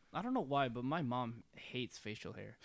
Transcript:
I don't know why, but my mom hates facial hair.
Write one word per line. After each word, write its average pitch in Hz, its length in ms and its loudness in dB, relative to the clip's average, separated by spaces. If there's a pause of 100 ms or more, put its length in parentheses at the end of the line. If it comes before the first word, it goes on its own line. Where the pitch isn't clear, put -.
(120)
I 160 100 0
don't 247 120 0
know 247 60 4
why, 139 280 4
but 120 160 0
my 160 180 2
mom 120 400 0 (140)
hates - 420 -4
facial - 340 -6
hair. 104 320 -12